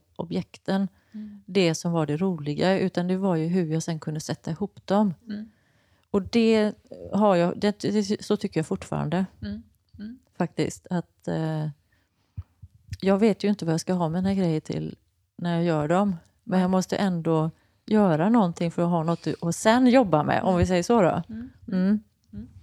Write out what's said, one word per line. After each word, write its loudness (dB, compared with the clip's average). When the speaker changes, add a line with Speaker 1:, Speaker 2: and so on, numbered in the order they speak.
Speaker 1:
objekten -4
Speaker 2:
Mm. -16
Speaker 1:
det 2
som -4
var 0
det -2
roliga, -2
utan -2
det 0
var 0
ju -2
hur -2
jag -2
sen -6
kunde -8
sätta -8
ihop -10
dem. 2
Speaker 2:
Mm. -12
Speaker 1:
Och 0
det 2
har 4
jag, 2
det, 0
det, -2
så 0
tycker -4
jag -2
fortfarande. -4
Speaker 2:
Mm. -10
Mm. -14
Speaker 1:
Faktiskt, -4
att, -6
eh, -4
jag 4
vet 2
ju 0
inte -2
vad 0
jag 0
ska -4
ha 0
mina 0
grejer 0
till -8
när -4
jag 0
gör 0
dem. 2
Men 0
jag 2
måste 0
ändå 0
göra 4
någonting 2
för -2
att 2
ha 0
något -2
att, -2
och -4
sen 4
jobba 4
med, 0
om 2
vi 2
säger 2
så 4
då. 2
Speaker 2:
Mm. -12
Speaker 1:
Mm. 0
Speaker 2:
Mm. -14